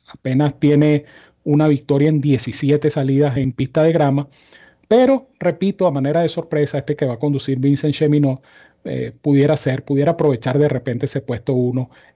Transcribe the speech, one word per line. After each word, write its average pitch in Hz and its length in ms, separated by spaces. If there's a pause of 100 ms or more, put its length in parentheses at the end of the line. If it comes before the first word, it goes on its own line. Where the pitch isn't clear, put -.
apenas 139 520
tiene 147 460 (400)
una 151 240
victoria 143 400
en 156 120
diecisiete 143 680
salidas 135 460
en 131 160
pista 135 300
de 160 100
grama, 143 360 (600)
pero, 254 400 (100)
repito, 190 480
a 170 40
manera 143 320
de 165 60
sorpresa, 147 500
este 147 180
que 151 80
va 123 100
a 113 40
conducir 135 400
Vincent 139 360
Cheminot, 147 480 (420)
eh, 127 360
pudiera 143 360
ser, 135 280
pudiera 143 280
aprovechar 135 460
de 147 100
repente 127 380
ese - 140
puesto 120 320
uno 127 380 (260)